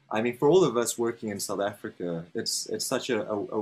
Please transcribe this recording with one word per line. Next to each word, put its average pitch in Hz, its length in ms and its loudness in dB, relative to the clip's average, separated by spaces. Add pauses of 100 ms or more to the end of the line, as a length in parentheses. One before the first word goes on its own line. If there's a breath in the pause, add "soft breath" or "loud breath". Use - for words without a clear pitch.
(140)
I 107 80 0
mean, 120 140 0
for 143 140 4
all 180 160 8
of 120 100 2
us 117 220 0
working 117 320 -2
in 98 100 -4
South 98 220 -4
Africa, 92 640 -6 (100)
it's, - 320 -4
it's - 180 -4
such 123 240 -4
a, 110 120 0 (100)
a, 107 40 -2 (260)